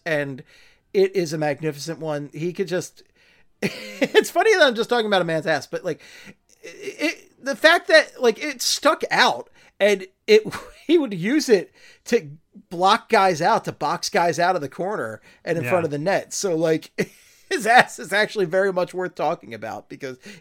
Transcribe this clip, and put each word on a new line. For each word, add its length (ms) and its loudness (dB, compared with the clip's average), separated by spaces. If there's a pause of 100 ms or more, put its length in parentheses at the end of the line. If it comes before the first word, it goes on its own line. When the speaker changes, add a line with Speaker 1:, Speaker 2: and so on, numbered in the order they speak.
Speaker 1:
And 360 -2 (520)
it 220 2
is 160 -2
a 60 -4
magnificent 600 -4
one. 340 -8
He 200 -6
could 160 -6
just, 340 -6 (280)
<laughs> 320 -14
it's 680 0
funny 240 2
that 80 4
I'm 140 4
just 120 -4
talking 180 0
about 140 2
a 60 0
man's 220 -2
ass, 180 -2
but, 180 -10
like, 160 -6 (600)
it, 340 -16 (360)
it, 120 -20
the 120 -4
fact 320 4
that, 340 4
like, 200 2
it 200 -8
stuck 480 0
out 400 0 (280)
and 280 2 (200)
it, 160 6 (240)
<laughs> 200 -20
he 120 4
would 160 0
use 360 0
it 220 4 (340)
to 240 -2 (400)
block 400 0
guys 320 4
out, 240 2
to 60 -6
box 360 -6
guys 300 0
out 180 2
of 60 -4
the 60 -8
corner 520 -8 (240)
and 140 -4
in 60 -4
Speaker 2:
Yeah. 60 -4
Speaker 1:
front 140 2
of 60 -4
the 80 -4
net. 340 -2
So, 240 -2
like, 400 0
<laughs> 540 -10
his 160 -4
ass 320 4
is 140 -10
actually 340 0
very 260 0
much 220 -4
worth 200 -6
talking 380 -4
about 380 -12
because 280 -12 (220)